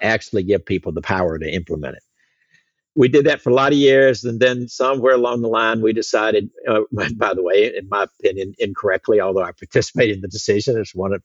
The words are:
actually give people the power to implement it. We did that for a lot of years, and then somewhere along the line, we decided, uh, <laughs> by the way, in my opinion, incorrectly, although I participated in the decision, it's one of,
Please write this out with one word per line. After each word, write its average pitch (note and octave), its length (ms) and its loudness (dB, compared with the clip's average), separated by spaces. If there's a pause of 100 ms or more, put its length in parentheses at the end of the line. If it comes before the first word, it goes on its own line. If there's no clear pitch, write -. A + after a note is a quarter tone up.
actually G#2+ 400 -2
give F#2 240 0
people F#2 240 -4
the D#2+ 120 -6
power F2+ 360 -2
to D#2 100 -6
implement D#2 500 -6
it. - 40 -20 (920)
We C3 100 6
did C#3+ 200 4
that C#3 140 0
for C3 100 -2
a B2 40 4
lot C3+ 160 4
of D3 80 2
years, C3+ 460 4
and A#2 160 -4
then B2 260 2
somewhere C3 480 2
along A#2+ 280 0
the A2+ 60 -2
line, A2+ 320 0
we A2 120 2
decided, G#2+ 580 0 (180)
uh, A2 120 2 (180)
<laughs> G2+ 160 -4
by G#2+ 200 -2
the F#2 80 -4
way, G2+ 340 2
in G2 120 -10
my G2+ 140 -2
opinion, G2 560 -4
incorrectly, G2+ 640 -2
although F#2+ 240 -2
I F2 80 -8
participated A2 640 -2
in F#2+ 60 -12
the G2 60 -10
decision, G#2+ 480 -2
it's G#2+ 160 -6
one F#2+ 200 -4
of, G2 120 -6